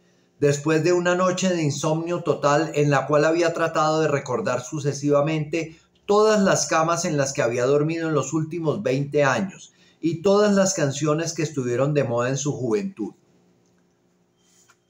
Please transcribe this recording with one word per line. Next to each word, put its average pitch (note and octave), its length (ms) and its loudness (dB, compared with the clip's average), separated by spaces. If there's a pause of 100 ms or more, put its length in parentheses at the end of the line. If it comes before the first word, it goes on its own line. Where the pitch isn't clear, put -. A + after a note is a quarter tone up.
(420)
después D3 420 2
de F3+ 80 2
una F3+ 240 2
noche F#3 320 0
de F3 160 0
insomnio D#3+ 580 -2
total D3 540 2
en D3 140 2
la C3+ 180 2
cual D3 160 4
había E3 300 2
tratado D#3 480 0
de D#3 80 2
recordar B2+ 520 -2
sucesivamente D3 1160 -2 (260)
todas G#3 360 4
las E3+ 240 2
camas E3 400 0
en D#3 100 -2
las C3+ 160 0
que C#3+ 100 -2
había A#2+ 220 0
dormido D#3 460 0
en D#3 40 -2
los C#3+ 200 -2
últimos D#3 500 -4
veinte C#3+ 400 0
años C3 480 -2 (300)
y E3 200 -2
todas G3+ 320 4
las F#3+ 200 2
canciones D3+ 580 -2
que E3 120 -4
estuvieron C3 500 -2
de C#3 100 2
moda A#2+ 240 -2
en C3+ 100 -2
su C#3 140 -4
juventud. G#2+ 640 -4 (1800)